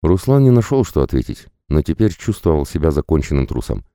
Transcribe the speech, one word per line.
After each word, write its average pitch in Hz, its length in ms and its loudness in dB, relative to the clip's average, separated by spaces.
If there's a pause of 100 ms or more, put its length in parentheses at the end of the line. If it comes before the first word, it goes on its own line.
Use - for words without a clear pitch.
Руслан 131 400 2
не 127 80 6
нашёл, 123 320 2
что - 180 -2
ответить, 64 460 -4 (220)
но 73 120 2
теперь 87 320 -2
чувствовал 80 520 -2
себя 78 260 -2
законченным 71 560 0
трусом. - 480 -6